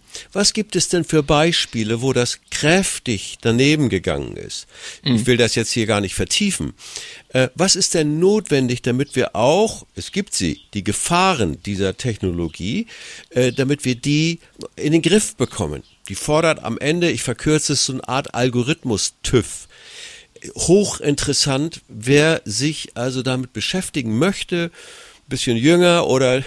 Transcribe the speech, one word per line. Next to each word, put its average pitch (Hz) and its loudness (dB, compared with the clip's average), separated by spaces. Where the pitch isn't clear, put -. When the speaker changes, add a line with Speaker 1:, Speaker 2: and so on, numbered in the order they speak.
Speaker 1:
Was 196 2
gibt - -4
es 170 0
denn 175 2
für 156 2
Beispiele, 143 0
wo 131 0
das 120 0
kräftig - 0
daneben 135 4
gegangen 73 -2
ist? - -12
Speaker 2:
Mhm. 127 2
Speaker 1:
Ich 113 0
will 123 4
das 113 2
jetzt 117 0
hier 113 0
gar 101 0
nicht 95 -4
vertiefen. 104 -2
Äh, 131 2
was 185 2
ist - -2
denn 151 2
notwendig, 151 2
damit - -2
wir - 0
auch, 160 2
es - -10
gibt 196 -4
sie, 82 -2
die 101 -4
Gefahren 135 0
dieser 95 -2
Technologie, 95 -4
äh, 123 0
damit 135 0
wir 127 0
die 156 0
in 147 -2
den 165 6
Griff 190 2
bekommen? 76 -4
Die 98 -8
fordert 156 0
am 117 -6
Ende, 170 0
ich 117 -2
verkürze 151 0
es, 135 0
so 135 -6
eine - -8
Art 131 -4
Algorithmus-tüv. 120 -2
Hochinteressant, 147 0
wer 143 2
sich 123 -4
also 127 -4
damit 127 -4
beschäftigen 117 -4
möchte, 170 0
bisschen 127 -2
jünger 170 4
oder 131 2